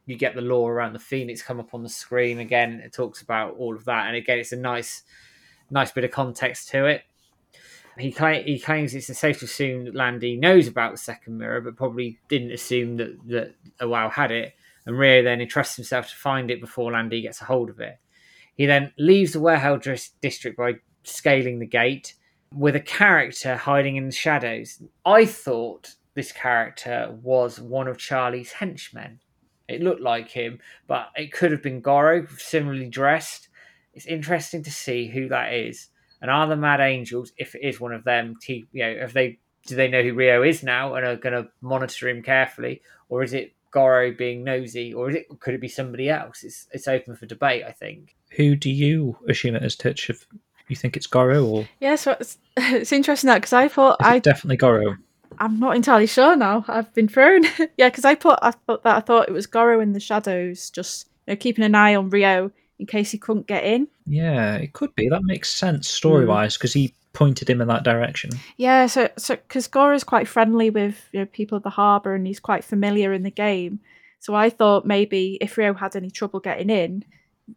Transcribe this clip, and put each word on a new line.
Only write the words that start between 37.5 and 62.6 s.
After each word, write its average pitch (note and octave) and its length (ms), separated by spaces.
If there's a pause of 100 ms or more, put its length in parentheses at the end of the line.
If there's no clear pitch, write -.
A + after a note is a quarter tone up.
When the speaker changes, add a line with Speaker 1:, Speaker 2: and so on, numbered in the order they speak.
Speaker 1:
it B2 100
is C3+ 160
one A#2+ 140
of A2+ 100
them, A#2 380
keep, A#2+ 300
you C3+ 120
know, A2+ 60
if A2+ 240
they, B2+ 240 (300)
do B2+ 80
they C3 120
know B2+ 140
who B2 140
Rio B2 260
is D#3 220
now C3 320
and B2+ 100
are B2 100
gonna A#2+ 320 (140)
monitor B2+ 480
him A#2+ 140
carefully, B2+ 580 (280)
or B2+ 140
is B2 100
it C3+ 200 (180)
Goro C3 400
being B2 320
nosy, B2 500
or B2 180
is D#3 40
it, E3 120 (120)
could B2+ 140
it B2+ 80
be B2+ 80
somebody C3 400
else? A#2+ 340
It's, - 300
it's C3 140
open B2+ 280
for A2+ 120
debate, B2 380
I - 60
think. - 440 (160)
Speaker 2:
Who D3 240
do C#3+ 160
you C#3+ 440 (140)
assume A#2+ 260
it A#2+ 80
is, - 140
Titch? - 320
If - 160 (420)
you C#3 80
think - 220
it's - 100
Goro, B2+ 380
or G#2+ 220 (120)
Speaker 3:
Yeah, C#4 160
so C#4 240
it's, - 180 (100)
<laughs> - 100
it's B3 340
interesting C#4 360
that, G#3+ 160
'cause - 100
I B3+ 160
thought C4+ 320
Speaker 2:
is - 60
it - 20
Speaker 3:
I B3 100
Speaker 2:
definitely C#3 380
Goro? G#2+ 400 (400)
Speaker 3:
I'm A3 220
not B3+ 180
entirely A#3 300
sure C#4+ 280
now. G#3+ 320
I've A3+ 260
been A3 140
thrown. D#4 380 (160)
<laughs> D#4 160
Yeah, B3 140
'cause B3 140
I C#4 100
put, D4 260
I A#3 100
thought - 320
that, A3 140
I - 20
thought A3+ 300
it F#3+ 40
was F#3+ 140
Goro A#3 320
in G#3 140
the G3+ 80
shadows, F3+ 680
just, - 380 (200)
you G3+ 60
know, G3+ 40
keeping A3 260
an G#3 120
eye G#3 200
on F#3+ 140
Rio G3 420 (280)